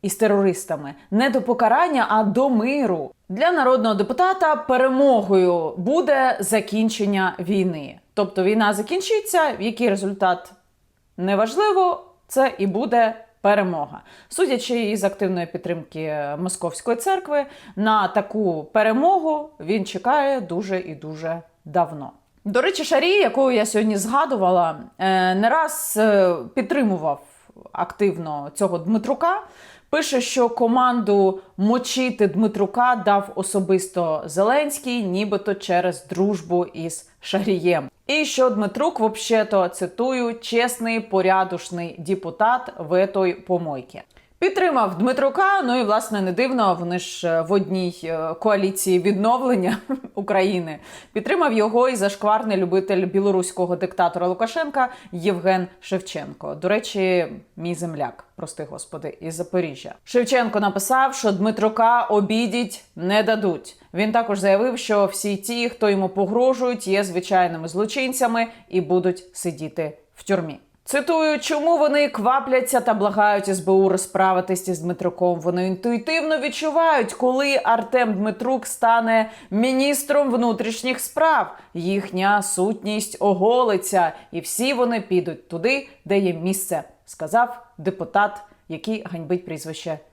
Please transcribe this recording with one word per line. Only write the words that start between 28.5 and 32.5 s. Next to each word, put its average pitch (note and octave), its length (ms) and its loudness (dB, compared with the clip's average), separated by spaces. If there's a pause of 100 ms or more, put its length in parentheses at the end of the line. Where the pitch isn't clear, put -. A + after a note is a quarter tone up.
цього F3 220 0
Дмитрука. B3 640 0 (520)
Пише, D4 280 0
що A#3+ 280 2
команду A3+ 880 2 (180)
мочити A#3+ 680 0
Дмитрука G#3+ 800 2